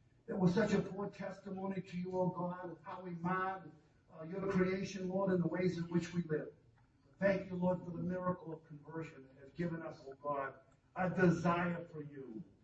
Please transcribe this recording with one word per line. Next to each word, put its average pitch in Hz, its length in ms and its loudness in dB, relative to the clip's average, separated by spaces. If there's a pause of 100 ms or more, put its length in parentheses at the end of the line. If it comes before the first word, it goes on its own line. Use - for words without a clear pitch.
(280)
That 208 120 -4
was 180 140 6
such 202 200 4
a 180 60 6
poor 196 300 -2
testimony 190 720 -6
to - 160 -10
you, 180 160 -4
oh 180 220 2
God, 175 360 -4
of 151 120 -12
how 185 200 -10
we 180 80 -8 (100)
marred, 185 400 0 (580)
uh, 160 60 -10
your 190 260 -2
creation, 185 560 2
Lord, 190 240 2
and 175 120 4
the 165 40 2
ways 170 300 2
in 170 80 -2
which - 280 0
we 170 160 0
live. - 180 0 (720)
Thank 190 300 4
you, 180 80 -4
Lord, 180 280 4
for 175 60 -8
the 170 120 -4
miracle 180 500 -2
of 156 140 -10
conversion 156 560 -10 (120)
that 135 80 -20
has 135 100 -18
given 165 300 -2
us, - 240 -10
oh 135 160 -12
God, 143 300 -2 (420)
a 180 140 2
desire 175 840 4
for 151 80 -8
you. 135 400 -10 (220)